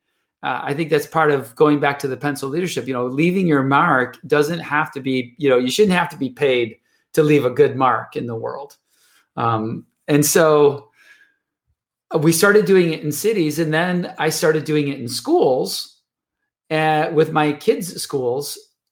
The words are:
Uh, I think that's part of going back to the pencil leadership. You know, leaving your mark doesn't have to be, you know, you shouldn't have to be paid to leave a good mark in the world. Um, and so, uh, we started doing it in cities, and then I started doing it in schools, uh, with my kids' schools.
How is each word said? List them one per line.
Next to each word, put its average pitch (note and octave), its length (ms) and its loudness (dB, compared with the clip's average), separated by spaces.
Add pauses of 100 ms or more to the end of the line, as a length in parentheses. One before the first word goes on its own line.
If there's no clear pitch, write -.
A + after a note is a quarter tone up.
(420)
Uh, C3 220 -6
I C#3+ 100 -4
think D3+ 160 -6
that's D3 160 0
part D#3 240 0
of C3+ 260 -2
going D3 240 4
back C#3+ 200 0
to C#3+ 80 -6
the B2+ 100 -6
pencil C#3 320 -6
leadership. D3 380 -6
You C3 60 -4
know, B2 120 -4
leaving E3+ 400 0
your D3 160 2
mark C3+ 640 0
doesn't D3+ 320 0
have D3 360 -4
to C3+ 80 -10
be, C3 360 -4
you C#3 120 0
know, B2+ 100 4
you B2+ 100 -2
shouldn't G3 260 2
have F3 140 0
to - 80 -18
be C3 140 -6
paid B2 460 0 (360)
to D#3+ 80 2
leave D3 240 4
a B2+ 60 0
good C3+ 240 2
mark B2 400 -2
in B2 100 -8
the A#2 100 -8
world. B2+ 420 -12 (600)
Um, A2+ 480 -4 (220)
and D3 180 2
so, D3 640 4 (1200)
uh, E3 60 0
we D#3 120 2
started G3+ 360 4
doing F3 260 4
it - 80 -10
in D3+ 100 -4
cities, D3+ 460 -2
and D#3 160 -2
then F3+ 460 -2
I D#3 100 0
started D#3 340 0
doing D3+ 260 -2
it C3+ 100 -8
in A#2+ 80 -10
schools, F3+ 960 -2 (680)
uh, D#3 420 0
with D#3 200 0
my D3+ 200 0
kids' G3 480 -2
schools. C3 600 -6 (320)